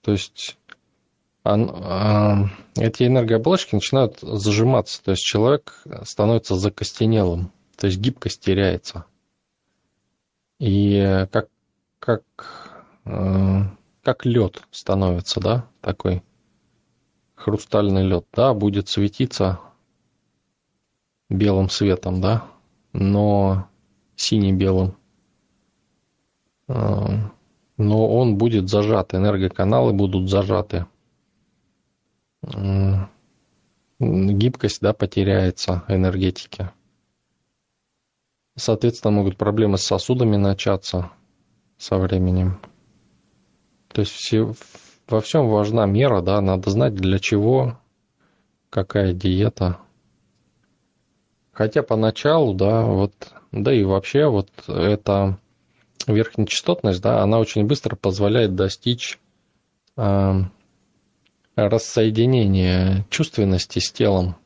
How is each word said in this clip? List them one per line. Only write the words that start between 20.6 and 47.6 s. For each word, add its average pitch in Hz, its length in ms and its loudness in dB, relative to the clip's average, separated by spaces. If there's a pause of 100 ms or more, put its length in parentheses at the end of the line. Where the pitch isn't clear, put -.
белым 95 400 2
светом, 92 520 -2
да, 107 240 0 (480)
но 98 760 0 (480)
сине-белым. 95 800 0 (1700)
Э, 104 380 -2 (720)
но 107 320 2
он 117 300 2
будет 107 300 0
зажат, 104 460 0
энергоканалы 101 760 0
будут 95 380 0
зажаты. 98 560 -2 (1600)
М, 98 640 0 (880)
гибкость, 101 840 0
да, 101 120 0
потеряется 95 960 -2
энергетики. 92 840 -2 (1900)
Соответственно, 117 560 0
могут 98 240 0
проблемы 104 420 0
с - 60 -4
сосудами 113 520 0
начаться 98 760 -2 (640)
со - 220 -4
временем. 92 640 0 (1300)
То - 140 -2
есть 98 100 -4
все, 110 420 -2 (540)
во 110 120 0
всём 139 280 0
важна 107 380 2
мера, 107 340 2
да, 95 200 0
надо 95 300 0
знать, 113 240 0
для 95 240 0
чего, 120 600 0 (920)